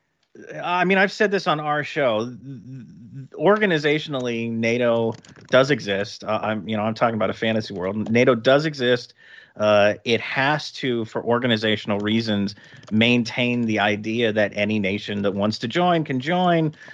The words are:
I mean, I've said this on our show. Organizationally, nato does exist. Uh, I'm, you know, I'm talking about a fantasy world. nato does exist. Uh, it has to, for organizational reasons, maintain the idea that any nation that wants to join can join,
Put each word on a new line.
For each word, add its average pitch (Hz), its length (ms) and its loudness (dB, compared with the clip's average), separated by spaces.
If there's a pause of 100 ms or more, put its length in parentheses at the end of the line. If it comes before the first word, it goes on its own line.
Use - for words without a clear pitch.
(640)
I 175 220 0
mean, 190 120 2
I've 196 140 2
said 208 180 2
this 190 160 -2
on 156 140 0
our 147 240 -2
show. 120 520 -2 (960)
Organizationally, 151 1200 0
nato 117 600 2 (360)
does 135 220 4
exist. 101 520 -4
Uh, 107 180 -2
I'm, 110 260 -4
you 110 100 -4
know, 104 60 -2
I'm 110 100 -2
talking 113 220 0
about 104 140 0
a 101 40 -4
fantasy 110 400 -2
world. 98 380 -4
nato 123 240 4
does 131 300 4
exist. 127 480 -2 (420)
Uh, 104 380 4 (100)
it 117 160 0
has 143 520 -2
to, 120 340 -4
for - 180 -8
organizational 110 760 0
reasons, 104 560 0 (360)
maintain 120 760 2
the 107 120 0
idea 107 540 0
that 104 220 0
any 104 240 0
nation 101 420 -4
that 98 120 0
wants 101 260 -2
to 123 80 -6
join 170 360 2
can 135 160 -4
join, 165 540 0 (200)